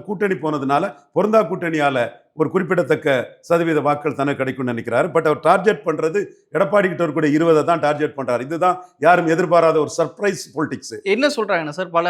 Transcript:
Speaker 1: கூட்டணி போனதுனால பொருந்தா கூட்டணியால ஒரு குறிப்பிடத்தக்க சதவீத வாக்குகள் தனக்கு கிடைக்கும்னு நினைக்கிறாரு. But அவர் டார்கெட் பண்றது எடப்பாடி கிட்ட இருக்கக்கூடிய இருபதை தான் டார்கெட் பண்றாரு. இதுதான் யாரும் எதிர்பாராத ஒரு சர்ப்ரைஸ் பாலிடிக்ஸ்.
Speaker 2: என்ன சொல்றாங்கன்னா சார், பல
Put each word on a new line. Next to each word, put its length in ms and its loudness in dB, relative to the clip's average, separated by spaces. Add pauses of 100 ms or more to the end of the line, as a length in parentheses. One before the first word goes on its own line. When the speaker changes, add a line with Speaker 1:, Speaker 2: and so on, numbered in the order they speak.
Speaker 1:
கூட்டணி 320 -4
போனதுனால 500 -2 (280)
பொருந்தா 300 2
கூட்டணியால 540 -2 (380)
ஒரு 160 -2
குறிப்பிடத்தக்க 580 0 (320)
சதவீத 400 2
வாக்குகள் 360 -2
தனக்கு 220 -2
கிடைக்கும்னு 340 -4
நினைக்கிறாரு. 340 0
But 200 0
அவர் 140 0
டார்கெட் 440 2
பண்றது 340 -2 (340)
எடப்பாடி 360 2
கிட்ட 140 -4
இருக்கக்கூடிய 280 0
இருபதை 340 4
தான் 160 0
டார்கெட் 340 -2
பண்றாரு. 260 -2
இதுதான் 360 0 (220)
யாரும் 280 4
எதிர்பாராத 520 2
ஒரு 120 0
சர்ப்ரைஸ் 600 -4
பாலிடிக்ஸ். 440 -8 (100)
Speaker 2:
என்ன 240 0
சொல்றாங்கன்னா 420 -2
சார், 200 -8
பல 200 0